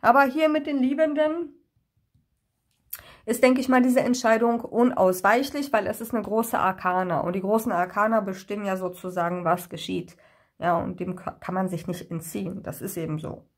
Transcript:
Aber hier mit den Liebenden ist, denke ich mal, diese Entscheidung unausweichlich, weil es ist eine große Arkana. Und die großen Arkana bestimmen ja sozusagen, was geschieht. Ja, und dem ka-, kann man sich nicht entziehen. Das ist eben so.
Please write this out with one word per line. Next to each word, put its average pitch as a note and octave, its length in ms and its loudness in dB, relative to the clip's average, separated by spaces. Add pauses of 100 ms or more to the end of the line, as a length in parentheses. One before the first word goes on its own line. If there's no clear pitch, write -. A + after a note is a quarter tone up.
Aber B3 220 6
hier C#4+ 260 4
mit D4+ 200 0
den C#4+ 100 -2
Liebenden D4+ 760 0 (1700)
ist, A#3 160 0
denke B3+ 180 6
ich B3+ 80 -2
mal, B3+ 140 6
diese B3+ 180 4
Entscheidung A#3 600 2
unausweichlich, A#3+ 1120 2
weil G#3 140 0
es G#3+ 140 -6
ist A3+ 140 -8
eine A3 80 -2
große A3 360 -2
Arkana. F#3 640 0
Und F3 140 -2
die G3 60 -2
großen A3 320 0
Arkana G#3 480 0
bestimmen G3+ 460 -8
ja F#3+ 100 -2
sozusagen, F3+ 680 -4
was F3 260 0
geschieht. - 460 -8 (420)
Ja, E3+ 200 0
und F#3 220 -6
dem F#3 160 -6
ka-, - 240 -10
kann F3+ 140 -10
man F#3 140 -2
sich F3 180 -8
nicht F3 240 -8
entziehen. E3+ 520 -8
Das D3+ 200 -12
ist F3+ 140 -8
eben D#3+ 220 -6
so. - 280 -12 (120)